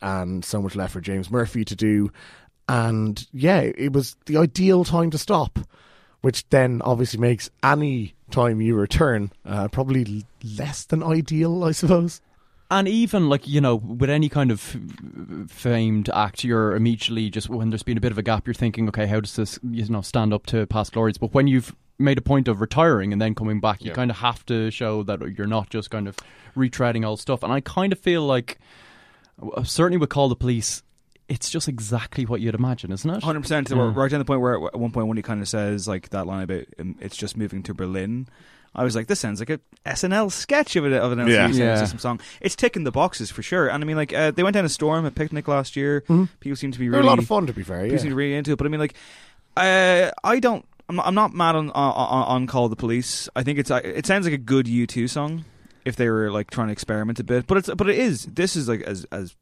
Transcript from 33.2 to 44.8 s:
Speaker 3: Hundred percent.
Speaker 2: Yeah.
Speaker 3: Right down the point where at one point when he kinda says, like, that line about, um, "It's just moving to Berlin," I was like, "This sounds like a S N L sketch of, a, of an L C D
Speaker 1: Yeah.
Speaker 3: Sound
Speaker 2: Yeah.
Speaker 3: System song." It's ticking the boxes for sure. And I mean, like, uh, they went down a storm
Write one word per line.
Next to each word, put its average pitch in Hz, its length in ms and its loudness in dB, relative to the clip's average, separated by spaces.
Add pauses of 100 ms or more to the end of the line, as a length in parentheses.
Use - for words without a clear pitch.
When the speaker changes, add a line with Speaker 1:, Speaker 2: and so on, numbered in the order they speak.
Speaker 3:
Hundred 151 180 -2
percent. 139 300 -2
Speaker 2:
Yeah. 120 240 2
Speaker 3:
Right 135 160 2
down 147 80 0
the 131 60 -2
point 135 160 0
where 117 260 0
at - 120 -6
one 117 120 -2
point 113 160 -2
when 110 100 -2
he 104 60 -4
kinda 104 240 -6
says, 104 400 -2
like, 95 220 -6
that 95 180 -6
line 95 160 -6
about, 90 220 -6 (140)
um, 92 200 -8
"It's - 180 -12
just - 180 -8
moving 98 280 -6
to 104 100 -10
Berlin," 95 540 -4 (480)
I 127 80 -2
was 120 120 0
like, 113 120 -4
"This 202 120 0
sounds 104 200 -6
like 113 100 -6
a 113 100 -4 (240)
S - 200 -4
N 185 100 0
L 208 160 2
sketch - 460 0
of, 156 100 2
a, 135 160 4
of 123 100 2
an 120 80 0
L 123 60 0
C 117 60 6
D 117 60 8
Speaker 1:
Yeah. 170 100 6
Speaker 3:
Sound 131 100 4
Speaker 2:
Yeah. 117 200 4
Speaker 3:
System 107 220 0
song." 120 200 -4 (200)
It's - 160 -4
ticking 226 280 0
the 131 80 -2
boxes 135 400 0
for 110 100 -10
sure. 175 260 2
And 143 160 -2
I 151 40 -4
mean, 156 80 -2
like, 151 180 -2
uh, 156 160 2
they 180 140 0
went 202 100 4
down 202 100 2
a 151 60 0
storm 156 380 0